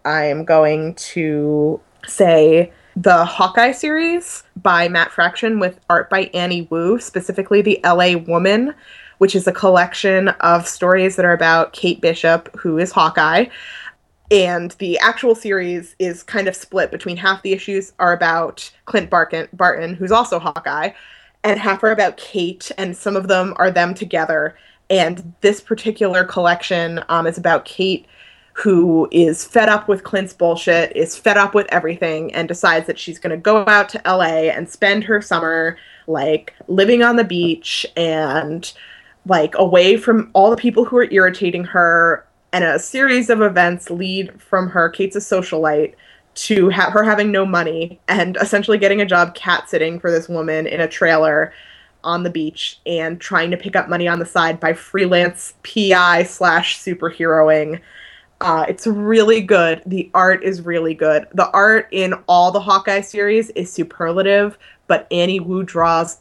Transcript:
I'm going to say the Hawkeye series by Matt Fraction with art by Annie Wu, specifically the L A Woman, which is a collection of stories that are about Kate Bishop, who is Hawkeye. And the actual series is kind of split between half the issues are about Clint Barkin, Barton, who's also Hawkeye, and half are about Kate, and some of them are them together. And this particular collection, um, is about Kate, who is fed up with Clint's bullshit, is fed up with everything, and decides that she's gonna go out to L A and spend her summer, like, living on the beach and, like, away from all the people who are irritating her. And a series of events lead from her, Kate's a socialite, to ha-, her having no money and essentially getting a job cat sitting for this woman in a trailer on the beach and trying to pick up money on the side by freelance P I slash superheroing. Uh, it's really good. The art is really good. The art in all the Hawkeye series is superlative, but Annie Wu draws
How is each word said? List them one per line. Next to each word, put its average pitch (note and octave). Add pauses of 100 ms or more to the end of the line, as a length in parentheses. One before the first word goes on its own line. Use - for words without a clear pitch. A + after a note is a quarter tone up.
I'm D3+
going D#3
to D3+ (260)
say E3 (240)
the F3
Hawkeye A#3
series E4 (140)
by F3
Matt E3
Fraction G#3
with F3+ (100)
art E3+
by F#3+
Annie F3
Wu, E3+
specifically G3
the G3+
L F3
A F3+
Woman, F#3 (440)
which G3
is F#3+
a F3+
collection F#3+
of E3+
stories F#3
that G3+
are F3
about E3
Kate -
Bishop, E3
who D#3+
is F3
Hawkeye. D#3+ (840)
And F3+
the F3
actual A3+
series F3+
is F3
kind F#3+
of F#3
split -
between F3
half F#3+
the G3
issues G3
are F3
about E3 (160)
Clint F#3+
Barkin, E3
Barton, F3
who's F#3
also A#3
Hawkeye, D#3+ (540)
and G#3+
half G#3
are G#3+
about G#3
Kate, F#3
and F3+
some G3+
of F#3+
them F#3
are F#3
them F3+
together. D#3+ (320)
And F3
this G#3
particular G#3
collection, E3+
um, E3
is E3+
about E3+
Kate, F#3+ (480)
who F3
is E3
fed G#3+
up G#3
with G3
Clint's F#3+
bullshit, E3+
is -
fed G#3
up G3+
with G3+
everything, E3
and E3
decides E3
that E3
she's -
gonna E3
go G#3
out G3+
to -
L F#3
A D#3+
and E3+
spend G#3
her G#3
summer, E3 (300)
like, D#3 (140)
living G#3
on A#3+
the A#3
beach F3 (100)
and, D#3+ (540)
like, E3
away F3+
from A3+
all G3
the A#3
people B3
who B3
are A#3+
irritating F#3
her. E3+ (260)
And F3+
a D#3
series B3+
of A3
events F3
lead F#3
from F#3
her, E3+
Kate's F#3+
a G#3
socialite, D#3 (400)
to G3
ha-, F3+
her G#3
having G#3
no G3
money E3+
and F#3
essentially G#3
getting G3+
a G3
job F3
cat -
sitting E3
for F3
this E3
woman D#3+
in D3+
a D#3+
trailer D#3 (520)
on F3
the F3
beach D#3+
and E3
trying E3+
to F3
pick F#3+
up F3
money F3
on E3+
the E3+
side E3
by D#3+
freelance F3+
P G3
I F3
slash F3+
superheroing. D#3+ (580)
Uh, D#3+
it's -
really G#3+
good. E3+
The F#3
art F#3
is F#3+
really E3
good. D#3
The F3+
art A3
in F#3 (140)
all F3+
the G3
Hawkeye G3
series G#3
is F3+
superlative, F#3+ (260)
but -
Annie F3+
Wu F#3
draws E3+